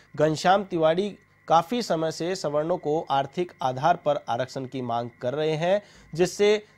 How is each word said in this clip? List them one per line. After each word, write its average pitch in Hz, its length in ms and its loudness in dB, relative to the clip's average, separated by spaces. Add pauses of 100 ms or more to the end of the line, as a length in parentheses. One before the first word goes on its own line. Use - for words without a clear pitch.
(140)
घनश्याम 156 500 2
तिवारी 175 460 0 (380)
काफ़ी 170 340 2
समय 160 300 -2
से 170 240 -4
सवर्णों 156 400 -2
को 156 240 -2 (100)
आर्थिक 139 420 -2 (100)
आधार 135 340 2
पर 147 320 -2
आरक्षण 123 360 -4
की 131 180 -10
मांग 120 280 -4 (120)
कर 127 120 -4
रहे 156 180 -2
हैं, 175 300 0 (300)
जिससे 202 500 2 (160)